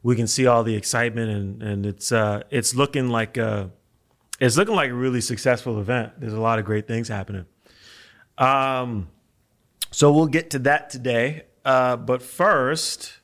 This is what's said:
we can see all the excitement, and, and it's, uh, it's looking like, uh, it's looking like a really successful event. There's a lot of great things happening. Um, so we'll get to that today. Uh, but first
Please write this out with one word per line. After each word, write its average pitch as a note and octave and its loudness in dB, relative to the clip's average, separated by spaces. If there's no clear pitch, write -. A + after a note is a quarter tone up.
we B2 2
can A2+ 0
see B2+ 0
all A#2 6
the A2 -2
excitement, A2+ -2
and, G2+ -6
and G2+ -4
it's, - -4
uh, G#2+ 0
it's B2+ -2
looking C#3 0
like, A2+ -2
uh, G#2+ -2
it's B2 4
looking G#3 2
like D3 2
a B2 -6
really B2 0
successful B2 -2
event. A2+ -2
There's A2+ -8
a A2 -4
lot A2+ 2
of G#2 -4
great G#2+ -2
things A2+ -4
happening. G2 -8
Um, B2+ 0
so D3 6
we'll D#3 4
get D#3+ -2
to C#3+ -4
that C#3+ 0
today. B2+ -2
Uh, B2+ 4
but B2 -2
first D#3 0